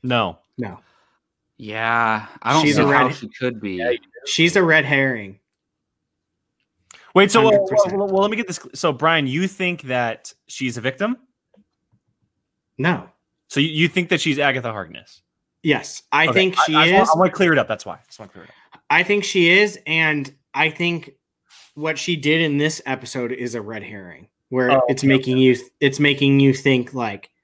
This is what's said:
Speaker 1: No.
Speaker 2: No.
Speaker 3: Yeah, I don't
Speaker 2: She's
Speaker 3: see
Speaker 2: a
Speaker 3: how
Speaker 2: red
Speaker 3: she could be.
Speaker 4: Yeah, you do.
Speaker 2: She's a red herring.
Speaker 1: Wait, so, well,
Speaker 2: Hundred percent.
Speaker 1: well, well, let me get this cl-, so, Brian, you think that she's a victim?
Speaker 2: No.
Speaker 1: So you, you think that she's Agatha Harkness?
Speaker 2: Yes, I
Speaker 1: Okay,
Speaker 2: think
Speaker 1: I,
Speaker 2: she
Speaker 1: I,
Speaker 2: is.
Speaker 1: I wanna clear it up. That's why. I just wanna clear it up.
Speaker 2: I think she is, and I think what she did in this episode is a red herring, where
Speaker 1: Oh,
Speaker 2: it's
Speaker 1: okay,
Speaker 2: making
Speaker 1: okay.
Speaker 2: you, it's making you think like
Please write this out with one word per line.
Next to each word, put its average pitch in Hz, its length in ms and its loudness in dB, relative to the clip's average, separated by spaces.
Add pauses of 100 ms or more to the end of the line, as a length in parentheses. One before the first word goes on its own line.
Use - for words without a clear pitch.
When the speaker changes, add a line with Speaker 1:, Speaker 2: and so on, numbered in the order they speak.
Speaker 1:
No. 117 360 -2 (200)
Speaker 2:
No. 101 220 -12 (760)
Speaker 3:
Yeah, 110 680 -2 (160)
I 123 100 -2
don't 156 100 4
Speaker 2:
She's 147 140 2
Speaker 3:
see 147 60 4
Speaker 2:
a 143 40 4
Speaker 3:
how 139 200 4
Speaker 2:
red 127 80 -4
Speaker 3:
she 110 140 -14
could 123 320 -8
be. 98 160 -6
Speaker 4:
Yeah, 90 140 -4
you - 80 -2
do. - 60 -18 (220)
Speaker 2:
She's 165 300 2
a 190 60 4
red 160 220 4
herring. 131 540 -2 (1800)
Speaker 1:
Wait, 196 160 6
so, 226 120 6
well, 220 100 6
Speaker 2:
Hundred 196 160 2
percent. 196 280 2
Speaker 1:
well, 202 120 -2
well, 190 140 2
let 208 100 2
me 220 40 -4
get 214 120 -6
this 170 80 -8
cl-, - 180 -18
so, 160 180 -2
Brian, 151 360 0
you 165 180 -2
think 180 360 -6
that 123 520 -6 (140)
she's 123 280 -6
a 120 40 -8
victim? 196 360 -4 (1600)
Speaker 2:
No. 156 320 -2 (400)
Speaker 1:
So 139 120 -2
you, 156 80 2
you 156 200 0
think 175 200 -2
that 165 120 0
she's 143 180 -2
Agatha 127 340 -2
Harkness? 90 500 -14 (400)
Speaker 2:
Yes, - 400 -2 (100)
I 151 160 2
Speaker 1:
Okay, 127 60 0
Speaker 2:
think 190 240 2
Speaker 1:
I, 139 80 2
Speaker 2:
she 156 80 -2
Speaker 1:
I, 156 120 4
Speaker 2:
is. 185 280 4
Speaker 1:
I - 40 2
wanna 185 120 4
clear 180 220 2
it 147 60 2
up. 113 100 -2
That's 110 180 -8
why. 87 80 -12
I - 120 -20
just - 120 -20
wanna 104 140 -20
clear 87 120 -20
it - 60 -20 (240)
up. - 60 -20 (100)
Speaker 2:
I 160 120 4
think 202 220 0
she 175 240 2 (120)
is, 208 260 0
and 151 460 -2 (200)
I 156 180 -2
think 170 420 -6 (640)
what 156 240 -6
she 175 180 -4
did 151 260 0
in 147 160 0
this 156 260 -2
episode 131 480 -8
is 120 220 -8
a 113 80 -8
red 104 200 -12
herring, 92 460 -20 (220)
where 127 220 2
Speaker 1:
Oh, 135 160 6
Speaker 2:
it's 120 140 -2
Speaker 1:
okay, 135 60 2
Speaker 2:
making 131 280 2
Speaker 1:
okay. 131 60 4
Speaker 2:
you, 127 140 6 (240)
it's 135 200 0
making 139 400 2
you 139 120 6
think 131 400 0
like 110 380 -10 (140)